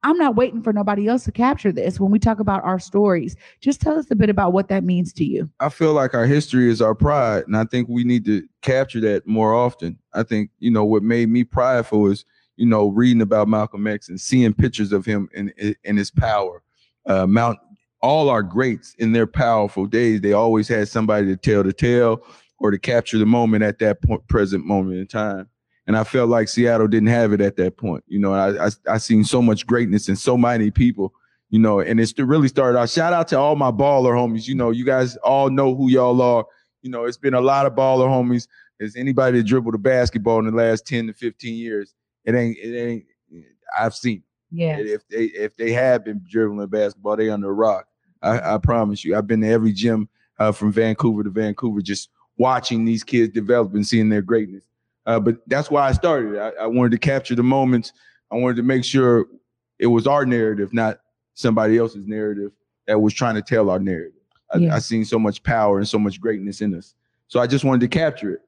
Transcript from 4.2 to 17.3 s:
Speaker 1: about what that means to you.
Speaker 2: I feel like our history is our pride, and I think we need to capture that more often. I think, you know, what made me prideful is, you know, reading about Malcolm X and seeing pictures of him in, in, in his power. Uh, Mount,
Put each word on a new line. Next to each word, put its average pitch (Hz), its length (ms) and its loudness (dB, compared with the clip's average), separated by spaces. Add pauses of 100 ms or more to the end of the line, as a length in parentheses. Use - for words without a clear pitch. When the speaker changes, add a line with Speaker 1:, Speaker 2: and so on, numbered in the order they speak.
Speaker 1:
about 190 240 0
what 190 160 2
that 196 140 0
means 180 300 -2
to 165 120 -4
you. - 240 -4 (100)
Speaker 2:
I 143 100 0
feel 156 240 0
like 135 200 2
our 117 120 2
history 127 440 4
is 117 120 2
our 110 140 4
pride, 127 520 2
and 95 100 -2
I 110 80 2
think 123 240 -2
we 120 140 -2
need 120 220 0
to 101 220 -2 (140)
capture 131 400 -2
that 104 260 0
more 110 260 2
often. 120 440 -2 (160)
I 107 100 -2
think, 107 360 -4
you 120 120 0
know, 107 140 2
what 107 180 2
made 117 260 0
me 120 140 2
prideful 117 680 0
is, 101 140 -4 (300)
you 113 100 0
know, 110 240 4
reading 117 320 2
about 104 260 2
Malcolm 107 400 -2
X 104 220 -8
and 90 100 -12
seeing 123 340 2
pictures 107 380 0
of 98 140 0
him 104 280 -4
in, 101 240 -8
in, 104 260 -4
in 104 140 -2
his 101 140 -2
power. 101 500 -2 (440)
Uh, 95 220 0
Mount, 113 320 2 (420)